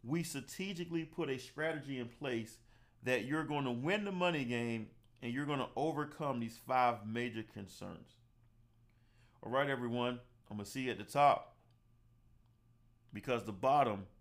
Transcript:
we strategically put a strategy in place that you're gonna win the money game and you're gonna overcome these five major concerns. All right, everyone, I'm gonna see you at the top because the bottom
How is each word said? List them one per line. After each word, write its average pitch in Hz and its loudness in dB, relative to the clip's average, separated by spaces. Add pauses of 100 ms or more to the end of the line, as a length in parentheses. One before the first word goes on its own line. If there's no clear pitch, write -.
we 156 0
strategically 170 -4
put 156 -4
a 131 0
strategy 143 -4
in 120 -4
place 120 -4 (440)
that 123 2
you're 147 0
gonna 139 0
win 170 0
the 196 -4
money 175 2
game 117 -2 (340)
and 120 -4
you're 139 -2
gonna 139 0
overcome 147 -2
these 113 -6
five 123 4
major 113 -2
concerns. - -12 (1300)
All - -6
right, 139 4
everyone, 120 2 (300)
I'm 104 -8
gonna 101 -6
see 135 -4
you 127 0
at 101 -2
the 104 -8
top - 4 (1600)
because 113 -2
the 107 -4
bottom 110 4 (140)